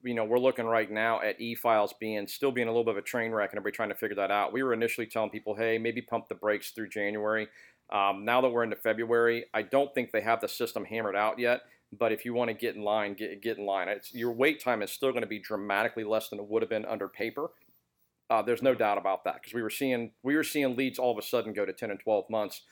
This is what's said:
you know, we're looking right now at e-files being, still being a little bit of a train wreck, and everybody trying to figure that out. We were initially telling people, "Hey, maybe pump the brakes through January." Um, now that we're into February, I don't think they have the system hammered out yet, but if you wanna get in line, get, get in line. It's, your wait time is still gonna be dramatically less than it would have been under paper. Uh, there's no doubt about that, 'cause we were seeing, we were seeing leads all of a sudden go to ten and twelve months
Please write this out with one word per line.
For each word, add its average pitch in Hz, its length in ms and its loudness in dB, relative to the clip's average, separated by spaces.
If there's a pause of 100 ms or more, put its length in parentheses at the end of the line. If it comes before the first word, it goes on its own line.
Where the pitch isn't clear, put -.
you 120 120 -2
know, 113 100 2
we're 117 140 4
looking 123 280 2
right 113 240 2
now 110 300 2
at 104 200 -2
e-files 113 580 2
being, 107 280 -4
still - 240 -2
being 120 160 0
a 113 40 0
little 117 140 2
bit 113 80 2
of 98 60 -6
a 101 40 -4
train 113 300 -4
wreck, 104 180 0
and 104 80 -8
everybody 101 180 -4
trying 110 140 -2
to 98 40 -6
figure 101 220 -4
that 98 140 2
out. 101 220 2
We 131 100 0
were 127 100 0
initially 113 340 0
telling 110 240 -2
people, 107 240 -6
"Hey, 113 240 2
maybe 113 220 -2
pump 117 280 -4
the - 60 -8
brakes 104 360 0
through 107 180 -8
January." 107 600 -2 (420)
Um, 98 340 2
now 120 160 4
that 127 100 4
we're 117 140 2
into 107 120 -2
February, 117 760 2
I 110 100 0
don't 139 320 0
think 120 180 -2
they 107 80 2
have 113 200 2
the 101 80 -2
system 110 380 -4
hammered 110 300 -4
out 107 220 2
yet, 120 240 2 (300)
but 110 200 0
if 104 120 -4
you 120 80 -4
wanna 117 220 0
get 107 220 -2
in 104 60 -10
line, 104 320 0
get, 101 280 -10
get 113 160 -4
in 101 80 -8
line. 95 220 0
It's, 101 260 -6
your 120 180 -2
wait 143 280 2
time 117 200 0
is 101 120 -6
still 131 200 0
gonna 117 140 -2
be 104 140 -8
dramatically 104 640 -2
less 110 240 -2
than 107 100 -8
it 104 80 -10
would 110 160 0
have - 80 -2
been 107 160 -2
under 101 220 -4
paper. 143 420 -6 (800)
Uh, 110 100 4
there's 113 220 0
no 131 120 6
doubt 107 220 4
about 98 280 0
that, - 180 -4
'cause - 100 -16
we 120 80 -2
were 110 80 -2
seeing, 120 440 -2 (100)
we 139 140 2
were 156 80 2
seeing 139 300 0
leads 127 240 -2
all 123 120 2
of 107 80 0
a 104 40 -4
sudden 113 300 0
go 101 140 -2
to 95 80 -4
ten 110 160 -4
and 98 100 -6
twelve 107 300 2
months 107 400 -4